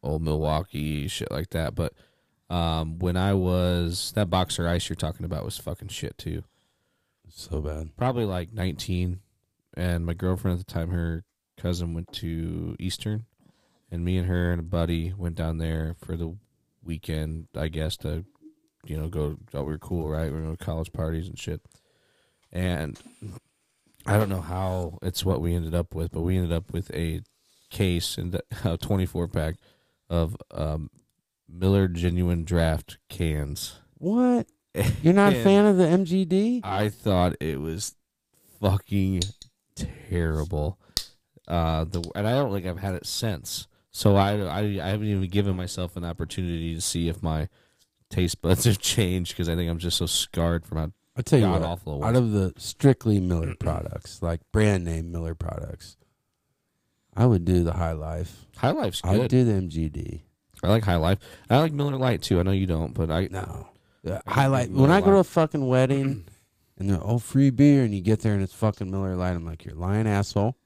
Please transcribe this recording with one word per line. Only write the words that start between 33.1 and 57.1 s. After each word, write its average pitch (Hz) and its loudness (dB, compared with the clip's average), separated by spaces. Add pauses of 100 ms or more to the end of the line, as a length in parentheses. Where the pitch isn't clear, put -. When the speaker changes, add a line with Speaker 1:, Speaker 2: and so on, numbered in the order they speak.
Speaker 2:
What? 240 2 (560)
You're 165 8
not 202 8
a - 2
Speaker 1:
<laughs> - -
And - 0
Speaker 2:
fan 202 8
of 202 6
the 180 8
M 180 6
G 185 2
D? 208 2
Speaker 1:
I 101 0
thought 90 2
it 76 -4
was 80 -6 (680)
fucking 95 2 (540)
terrible. 78 -4 (680)
Uh, 82 0
the, 87 -6 (120)
and 104 -4
I 113 0
don't 131 -2
think 95 -6
I've 87 -6
had 98 -4
it - -10
since. - -6 (240)
So 101 4
I, 98 4
I, 90 -4
I 98 -2
haven't 107 -2
even 95 0
given 98 2
myself 90 -6
an 85 -8
opportunity 85 -4
to 80 -6
see 82 0
if 80 -4
my 78 -2 (640)
taste - 0
buds 87 4
<laughs> - -
have 110 6
changed, 92 0
'cause 85 -2
I 82 0
think 85 0
I'm 82 -2
just 85 -2
so 87 0
scarred 85 0
from 78 -6
how 78 -4 (240)
Speaker 2:
I'll 123 -4
tell 147 4
you 110 6
Speaker 1:
god 92 4
Speaker 2:
what, 85 -2
Speaker 1:
awful 78 -6
it - 0
Speaker 2:
out 113 2
Speaker 1:
was. 127 6
Speaker 2:
of 113 2
the 95 2
strictly 117 4
Miller 85 0
<clears throat> - -14
products, - -6
like 85 -2 (100)
brand 104 4
name 82 -4
Miller 82 -4
products, - -10 (1160)